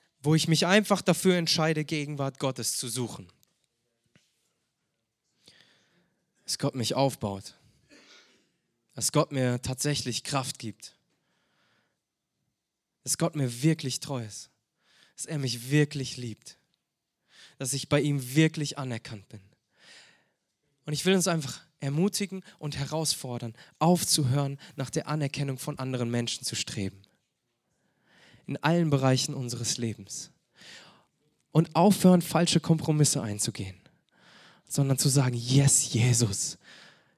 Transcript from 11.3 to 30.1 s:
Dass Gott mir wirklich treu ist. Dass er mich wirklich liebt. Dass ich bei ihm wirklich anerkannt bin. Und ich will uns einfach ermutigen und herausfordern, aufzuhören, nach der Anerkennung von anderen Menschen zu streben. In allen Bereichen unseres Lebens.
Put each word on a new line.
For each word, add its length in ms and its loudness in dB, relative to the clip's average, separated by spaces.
Dass 160 -4
Gott 180 -2
mir 280 -2
wirklich 360 0
treu 240 -8
ist. 280 -16
Dass 100 -14
er 140 -6
mich 320 -6
wirklich 460 2
liebt. 420 -12
Dass 160 -6
ich 160 -8
bei 100 4
ihm 360 0
wirklich 420 2
anerkannt 520 -10
bin. 120 -18
Und 80 -6
ich 100 -4
will 120 4
uns 120 2
einfach 360 -2
ermutigen 600 -2
und 180 -8
herausfordern, 760 -6
aufzuhören, 800 2
nach 140 -6
der 180 -6
Anerkennung 520 -4
von 180 -8
anderen 320 -4
Menschen 360 -4
zu 100 -6
streben. 460 -6
In 160 -6
allen 260 4
Bereichen 440 2
unseres 440 -4
Lebens. 540 -8